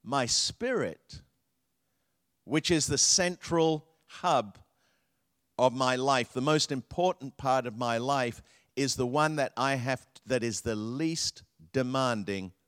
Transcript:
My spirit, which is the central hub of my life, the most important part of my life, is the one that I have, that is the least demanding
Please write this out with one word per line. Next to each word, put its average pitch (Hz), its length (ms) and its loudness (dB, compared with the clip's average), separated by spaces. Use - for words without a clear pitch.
My 127 220 0
spirit, - 960 -2
which 151 260 0
is 156 160 2
the 143 100 0
central 165 880 2
hub 123 520 0
of 123 160 4
my 127 220 2
life, 127 380 0
the 127 80 -4
most 147 300 2
important 139 680 -4
part 131 280 0
of 120 120 -8
my 120 200 -2
life, 123 440 -2
is 135 200 0
the 127 100 0
one 151 300 2
that 135 220 0
I 135 180 2
have, 127 300 -4
that 123 180 0
is 113 180 -4
the 113 140 -4
least 135 680 -4
demanding 117 800 -2